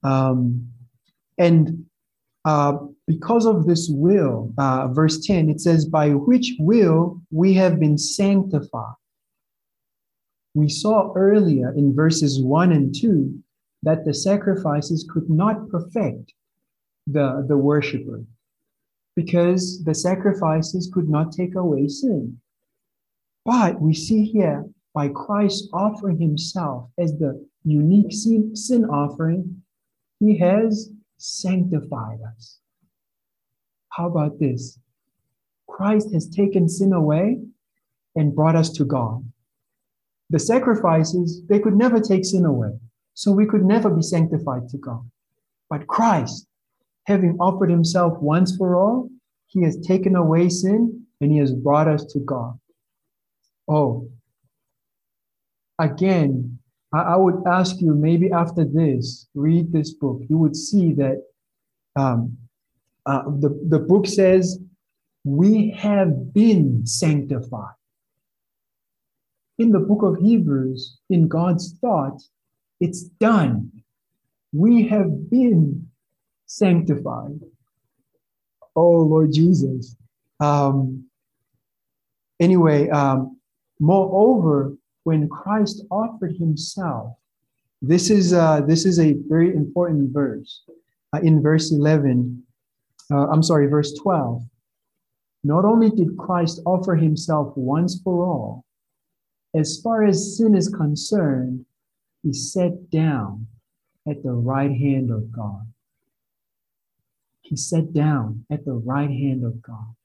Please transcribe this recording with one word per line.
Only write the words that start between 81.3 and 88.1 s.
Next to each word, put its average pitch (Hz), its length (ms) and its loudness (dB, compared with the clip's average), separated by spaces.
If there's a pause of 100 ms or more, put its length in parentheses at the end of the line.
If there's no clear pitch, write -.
anyway, 165 520 4
um, 135 480 0 (420)
moreover, 185 920 2 (300)
when 156 240 0
Christ 202 640 -4
offered 214 460 -6
himself, 151 800 -6 (640)
this 180 300 2